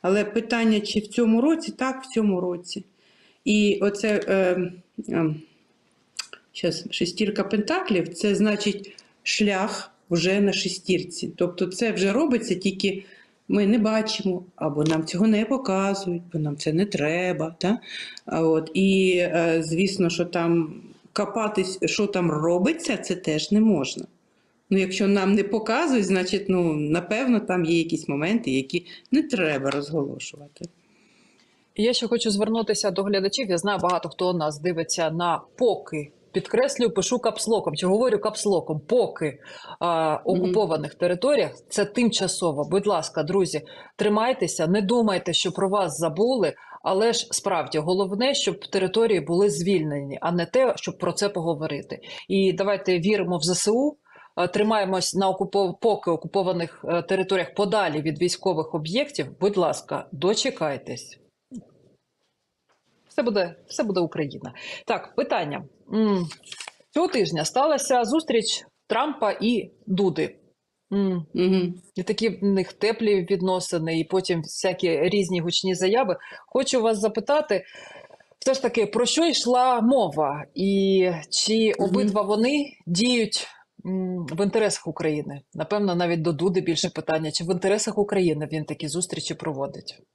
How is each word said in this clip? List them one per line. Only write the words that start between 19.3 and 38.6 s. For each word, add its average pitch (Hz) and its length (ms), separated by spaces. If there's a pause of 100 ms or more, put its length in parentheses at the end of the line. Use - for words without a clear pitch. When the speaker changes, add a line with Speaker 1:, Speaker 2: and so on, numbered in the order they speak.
Speaker 1:
звісно, 175 440
що 170 160
там 170 560 (320)
копатись, 202 720
що 202 220
там 180 240
робиться, 180 680
це - 180
теж 156 360
не 214 100
можна. 190 440 (640)
Ну, 190 80
якщо 190 300
нам 196 260
не 202 100
показують, 226 600
значить, 185 440
ну, 175 240
напевно, 175 640
там 180 260
є 170 120
якісь 165 300
моменти, 156 440
які 135 340 (260)
не 294 120
треба 151 480
розголошувати. 143 960 (1120)
Speaker 2:
Я 233 180
ще 233 140
хочу 233 240
звернутися 214 600
до 190 120
глядачів. 196 460
Я 175 80
знаю, 190 240
багато 170 280
хто 180 240
нас 151 260
дивиться 160 520
на 170 300 (160)
поки, 170 540 (200)
підкреслюю, 240 600
пишу 196 260
капслоком, 214 560
чи 180 120
говорю 214 320
капслоком, 190 680